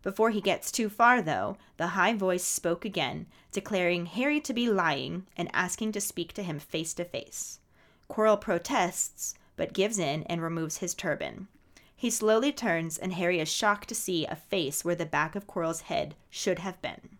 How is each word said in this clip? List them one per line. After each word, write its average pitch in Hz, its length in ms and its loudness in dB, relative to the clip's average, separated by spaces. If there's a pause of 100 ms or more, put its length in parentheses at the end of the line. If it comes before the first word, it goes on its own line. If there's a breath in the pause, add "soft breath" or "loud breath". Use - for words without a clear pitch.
Before 220 300 4
he 208 120 0
gets - 280 0
too 220 200 0
far, 233 320 6
though, 139 340 -2 (220 soft breath)
the 170 100 -2
high 185 240 4
voice 185 320 0
spoke - 400 0
again, 160 420 -2 (260 soft breath)
declaring 180 520 0
Harry 254 360 0
to 294 120 -6
be 240 160 2
lying 165 680 2
and 175 200 -4
asking 196 380 0
to 208 80 -4
speak 170 340 -6
to 208 80 -8
him 160 160 -4
face 160 360 -6
to 175 100 -4
face. - 560 -10 (500 soft breath)
Quirrell 214 280 4
protests, - 960 -2 (220 soft breath)
but 160 160 -4
gives 208 260 2
in 151 260 0
and 170 180 -4
removes 165 360 -4
his 175 160 -4
turban. 165 540 -4 (480 soft breath)
He 240 140 0
slowly 226 420 4
turns, 165 460 0
and 185 160 -4
Harry 175 260 2
is 156 80 -2
shocked 208 400 0
to 233 60 -6
see 175 320 -2
a - 100 -6
face 151 480 -2
where 175 100 2
the 165 120 -4
back 156 300 0
of 196 100 -8
Quirrell's 165 360 -2
head 151 320 -4 (140)
should - 300 -2
have 180 240 -8
been. - 380 -10